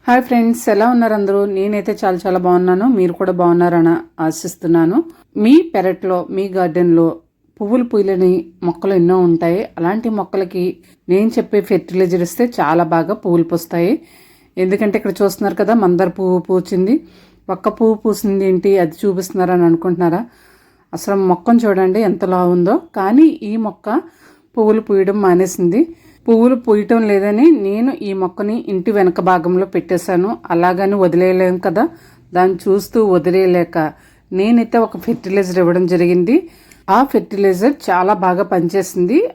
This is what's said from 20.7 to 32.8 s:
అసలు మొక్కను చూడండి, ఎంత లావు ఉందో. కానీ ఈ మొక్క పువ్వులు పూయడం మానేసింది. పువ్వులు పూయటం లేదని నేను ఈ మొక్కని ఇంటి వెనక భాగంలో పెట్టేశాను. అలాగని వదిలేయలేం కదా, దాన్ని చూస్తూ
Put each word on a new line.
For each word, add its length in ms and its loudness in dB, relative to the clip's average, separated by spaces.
అసలు 300 -4
మొక్కను 340 2
చూడండి, 440 0
ఎంత 140 -4
లావు 240 2
ఉందో. 180 2
కానీ 280 4
ఈ 20 -6
మొక్క 200 -12
పువ్వులు 340 2
పూయడం 280 0
మానేసింది. 540 0
పువ్వులు 380 4
పూయటం 340 2
లేదని 340 2
నేను 240 -2
ఈ 40 -6
మొక్కని 340 -4
ఇంటి 240 -2
వెనక 320 2
భాగంలో 460 0
పెట్టేశాను. 560 -2
అలాగని 480 0
వదిలేయలేం 540 2
కదా, 180 0
దాన్ని 300 2
చూస్తూ 340 -2